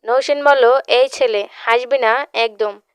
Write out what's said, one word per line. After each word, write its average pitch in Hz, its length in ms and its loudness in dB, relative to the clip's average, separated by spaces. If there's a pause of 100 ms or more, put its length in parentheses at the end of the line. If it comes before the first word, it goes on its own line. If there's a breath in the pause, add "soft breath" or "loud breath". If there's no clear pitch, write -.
নৌসিন 269 400 -2
বলল, 277 200 4 (240)
"এই 247 200 2
ছেলে, 220 340 -2 (120)
হাসবি 247 440 -2
না 226 140 0 (220)
একদম 214 400 -4 (200)